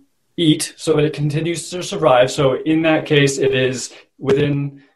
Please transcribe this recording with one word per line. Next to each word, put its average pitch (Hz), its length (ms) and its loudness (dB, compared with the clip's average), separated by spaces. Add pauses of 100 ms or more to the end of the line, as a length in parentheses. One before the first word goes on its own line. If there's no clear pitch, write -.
(360)
eat 160 400 0
so - 180 -2
that 147 100 2
it 147 100 -2
continues 151 560 -4
to 180 120 -8
survive. 131 480 2
So 135 320 0
in 160 200 0
that 156 240 2
case, 143 320 2
it 135 160 0
is 127 380 -2 (260)
within 143 640 -2 (140)